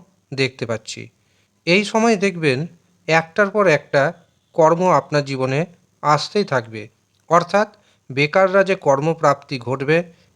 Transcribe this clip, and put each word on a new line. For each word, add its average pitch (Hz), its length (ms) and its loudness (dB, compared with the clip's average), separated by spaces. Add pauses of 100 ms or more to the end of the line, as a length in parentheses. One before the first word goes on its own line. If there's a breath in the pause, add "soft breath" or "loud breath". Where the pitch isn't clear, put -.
(320)
দেখতে 131 340 -4
পাচ্ছি। 113 360 -10 (640)
এই 190 180 2
সময় 220 320 0
দেখবেন 170 420 -2 (480)
একটার 165 440 0
পর 208 160 2
একটা 143 360 2 (520)
কর্ম 170 260 4 (120)
আপনার 143 320 0
জীবনে 131 340 -4 (440)
আসতেই 151 420 0
থাকবে, 113 360 -4 (480)
অর্থাৎ 170 380 2 (420)
বেকাররা 185 540 2
যে 190 120 0 (100)
কর্মপ্রাপ্তি 147 720 0
ঘটবে, 135 380 -2 (380 soft breath)